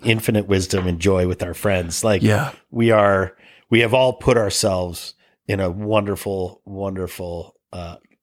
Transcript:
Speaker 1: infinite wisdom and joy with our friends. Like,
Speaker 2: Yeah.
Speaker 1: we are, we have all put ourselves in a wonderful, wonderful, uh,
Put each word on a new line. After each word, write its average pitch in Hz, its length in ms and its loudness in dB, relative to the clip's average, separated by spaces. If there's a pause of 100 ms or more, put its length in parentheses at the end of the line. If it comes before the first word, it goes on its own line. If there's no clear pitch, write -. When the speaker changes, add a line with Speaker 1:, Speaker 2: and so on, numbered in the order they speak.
Speaker 1:
infinite 110 420 2
wisdom 95 400 0
and 87 140 -2
joy 92 260 2
with 90 160 -4
our 85 100 -8
friends. 90 500 -2
Like, 107 180 2
Speaker 2:
Yeah. 107 300 0 (200)
Speaker 1:
we 113 200 2
are, 98 440 4 (340)
we 117 120 4
have 113 120 0
all 131 200 4
put 123 240 2
ourselves 92 760 -2 (320)
in 101 120 -2
a 92 100 0
wonderful, 101 960 -2
wonderful, 95 920 -8 (180)
uh, 85 240 -12 (260)